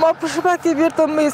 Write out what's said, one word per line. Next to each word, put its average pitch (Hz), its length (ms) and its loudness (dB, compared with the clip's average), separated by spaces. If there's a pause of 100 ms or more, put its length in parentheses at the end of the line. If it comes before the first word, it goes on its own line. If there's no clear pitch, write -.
ما 320 120 4
په 330 140 -8
شپه 339 340 0
کې 330 160 0
بیرته 320 300 2
مې 302 260 0